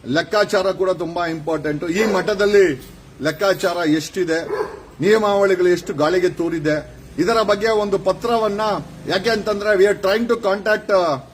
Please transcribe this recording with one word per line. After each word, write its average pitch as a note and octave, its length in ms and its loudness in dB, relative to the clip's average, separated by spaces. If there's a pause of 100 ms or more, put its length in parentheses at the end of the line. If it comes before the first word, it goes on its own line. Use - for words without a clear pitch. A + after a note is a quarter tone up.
ಲೆಕ್ಕಾಚಾರ F#3+ 640 0
ಕೂಡ F#3 200 0
ತುಂಬಾ E3+ 360 -4
ಇಂಪಾರ್ಟೆಂಟ್. D#3 580 -4
ಈ G3+ 280 0
ಮಠದಲ್ಲಿ G3 800 2 (300)
ಲೆಕ್ಕಾಚಾರ E3+ 640 0
ಎಷ್ಟಿದೆ, D#3+ 600 -2 (520)
ನಿಯಮಾವಳಿಗಳು G3 680 2
ಎಷ್ಟು F3 260 0
ಗಾಳಿಗೆ F3 340 2
ತೂರಿದೆ, D#3+ 680 -4 (240)
ಇದರ G#3+ 240 2
ಬಗ್ಗೆ G#3 260 0
ಒಂದು G#3 300 0
ಪತ್ರವನ್ನ, G#3 640 -2 (460)
ಯಾಕೆ G3 240 -2
ಅಂತಂದ್ರೆ G#3 400 -2
we G3+ 220 6
are - 120 -4
trying A#3 300 2
to A#3 80 -4
contact, G#3 500 0
ಆ, E3+ 240 4 (180)